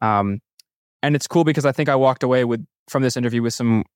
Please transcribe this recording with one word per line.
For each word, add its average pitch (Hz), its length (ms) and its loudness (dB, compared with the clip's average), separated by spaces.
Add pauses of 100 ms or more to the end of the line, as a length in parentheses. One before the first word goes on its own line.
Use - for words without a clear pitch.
um, 101 380 0 (640)
and 147 120 2
it's - 120 -4
cool 170 160 2
because 151 220 0
I 139 60 4
think 147 180 -2
I 139 60 2
walked 131 280 2
away 127 220 2
with, 117 200 -4 (240)
from 135 140 0
this 127 140 0
interview 120 240 -2
with 117 120 -2
some, 113 300 0 (120)